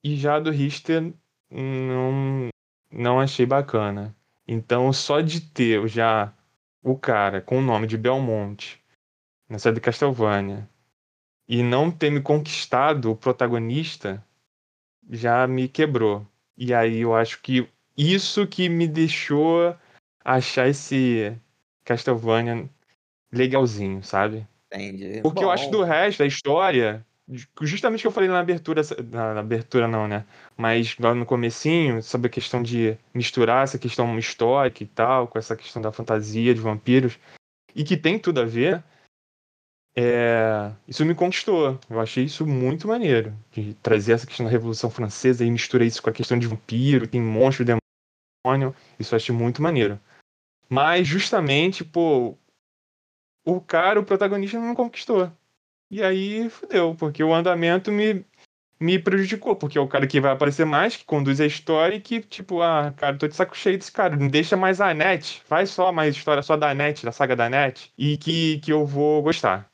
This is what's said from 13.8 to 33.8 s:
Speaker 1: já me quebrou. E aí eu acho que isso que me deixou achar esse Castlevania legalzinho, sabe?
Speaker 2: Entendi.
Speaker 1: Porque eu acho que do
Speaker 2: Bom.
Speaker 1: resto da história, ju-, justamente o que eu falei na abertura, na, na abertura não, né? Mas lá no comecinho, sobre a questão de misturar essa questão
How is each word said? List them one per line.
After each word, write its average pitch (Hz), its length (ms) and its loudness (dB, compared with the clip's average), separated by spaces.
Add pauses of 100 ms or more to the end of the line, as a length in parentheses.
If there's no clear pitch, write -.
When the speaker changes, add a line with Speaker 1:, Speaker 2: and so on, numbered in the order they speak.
Speaker 1:
já 120 380 2
me 131 200 -2
quebrou. 113 580 0 (320)
E 123 160 -2
aí 113 280 2
eu 117 140 2
acho 113 260 0
que 127 260 0 (300)
isso 190 500 0
que 185 220 -2
me 170 180 0
deixou 160 880 2 (480)
achar 131 460 2
esse 123 680 0 (480)
Castlevania 117 840 0 (640)
legalzinho, 117 720 0
sabe? 107 440 -2 (240)
Speaker 2:
Entendi. 98 500 -10
Speaker 1:
Porque 156 220 -6
eu 196 80 2
acho 143 140 -2
que 139 60 -6
do 214 80 0
Speaker 2:
Bom. 190 40 2
Speaker 1:
resto 175 360 0
da 147 60 4
história, 139 800 0 (240)
ju-, 127 180 -16 (140)
justamente 202 380 -2
o - 40 -10
que 226 40 0
eu 214 40 0
falei 190 180 2
na 180 100 2
abertura, 165 420 -2 (300)
na, 113 240 -4
na 107 40 -4
abertura 113 480 0
não, 110 200 0
né? 104 180 -6 (320)
Mas 113 400 0
lá 120 160 2
no 120 120 -2
comecinho, 123 760 0
sobre 123 260 -4
a 120 40 0
questão 123 320 -4
de 117 340 0 (160)
misturar 123 520 2
essa 135 120 -8
questão 117 400 -2